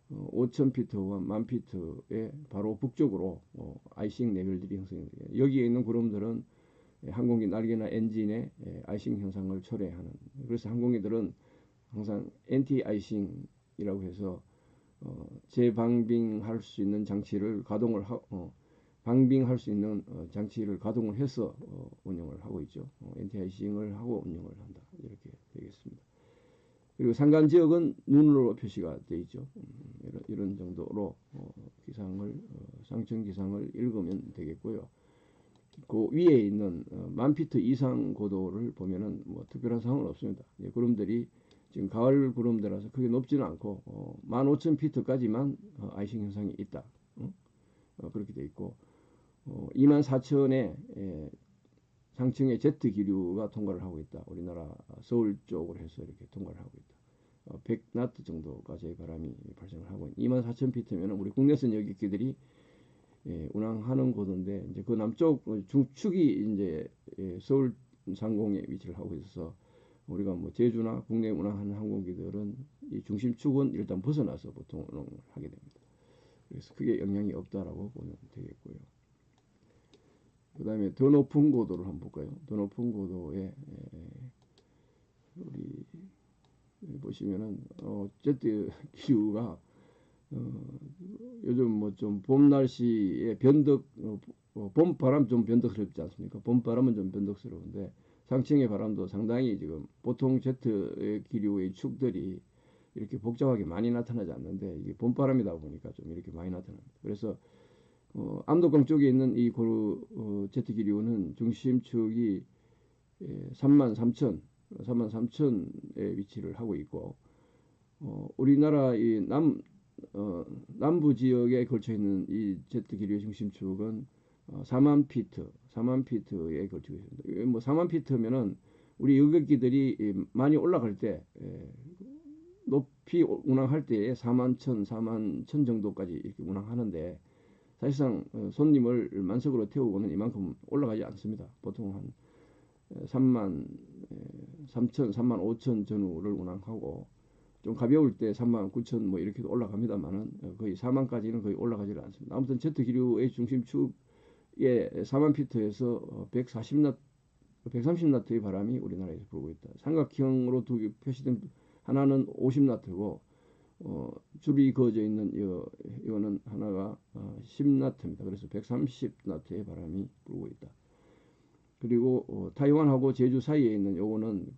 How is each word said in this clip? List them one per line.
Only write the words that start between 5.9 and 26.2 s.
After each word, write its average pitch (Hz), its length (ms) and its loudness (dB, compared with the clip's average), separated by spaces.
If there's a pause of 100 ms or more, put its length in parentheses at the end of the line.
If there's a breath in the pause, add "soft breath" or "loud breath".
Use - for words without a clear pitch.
예, - 40 -8
항공기 117 360 2
날개나 110 420 0
엔진에, 110 640 -2 (160)
예, 87 200 -12
아이싱 104 320 -4
현상을 95 440 -6
초래하는. 90 480 -8 (360)
그래서 117 220 -4
항공기들은 113 640 0 (560 soft breath)
항상 107 400 -8 (180)
엔티 135 360 2
아이싱이라고 98 1160 -6
해서, 92 400 -8 (580 soft breath)
어, - 260 -14 (220)
재방빙할 117 1120 2
수 - 200 -6
있는 104 220 0
장치를 104 600 -2
가동을 107 380 0
하-, 110 180 -8 (100)
어, 87 220 -10 (520 soft breath)
방빙할 127 540 4
수 117 120 -6
있는, 104 360 -2
어, 85 240 -12
장치를 101 500 -6
가동을 107 360 -2
해서, 127 440 -2
어, 90 300 -14 (140)
운영을 85 400 -10
하고 104 180 -8
있죠. - 260 -14 (120)
어, 90 160 -16
엔티 101 220 -10
아이싱을 101 580 -6
하고 117 300 -6
운영을 85 240 -10 (100)
한다. - 200 -20 (180)
이렇게 - 320 -18 (240)
되겠습니다. - 480 -16 (960 soft breath)